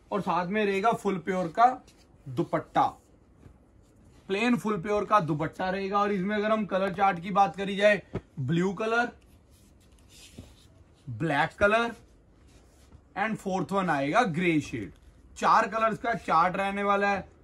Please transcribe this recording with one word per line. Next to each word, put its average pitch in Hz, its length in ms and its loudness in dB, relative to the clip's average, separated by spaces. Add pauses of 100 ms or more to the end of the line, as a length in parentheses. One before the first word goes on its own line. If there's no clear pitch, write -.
(100)
और 190 100 -2
साथ 175 280 -2
में 214 160 0
रहेगा 196 300 2
फुल 190 260 -2
प्योर 185 300 -2
का 233 160 4 (600)
दुपट्टा, 147 580 -2 (1400)
प्लेन 226 280 2
फुल 208 240 -2
प्योर 208 240 0
का 214 180 4
दुपट्टा 160 480 -2
रहेगा। 196 280 -2
और 208 140 2
इसमें 202 240 -2
अगर 208 140 0
हम 220 160 0
कलर 190 280 -2
चार्ट 196 260 2
की 190 120 -8
बात 196 240 2
करी 196 200 -6
जाए, 202 260 4 (380)
ब्लू 165 340 0
कलर, 226 360 -2 (2000)
ब्लैक 143 520 -2
कलर 226 320 2 (1300)
and 214 180 -2
फोर्थ 185 360 -4
वन 190 180 0
आएगा 147 320 2 (100)
ग्रे 165 300 0
शेड। 110 300 -10 (440)
चार 202 320 4
कलर्स 220 300 -2
का 233 180 -4
चार्ट 175 400 0
रहने 196 280 -4
वाला 202 240 2
है। 196 200 -2 (160)